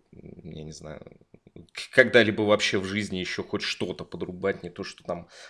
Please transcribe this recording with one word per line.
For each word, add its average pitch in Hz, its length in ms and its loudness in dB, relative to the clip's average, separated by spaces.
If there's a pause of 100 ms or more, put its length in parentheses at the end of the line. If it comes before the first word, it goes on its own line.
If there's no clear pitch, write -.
(120)
м, - 400 -16
я 78 120 -10
не 78 80 -12
знаю, 76 300 -14 (680)
к-, - 220 -12
когда-либо 110 480 6
вообще 104 360 4
в 92 60 0
жизни 101 340 -2
еще 90 260 -4
хоть - 180 -4
что-то 90 420 -4
подрубать, 90 580 -4
не 87 80 -10
то, 98 140 -10
что - 200 -14
там 87 240 -6 (220)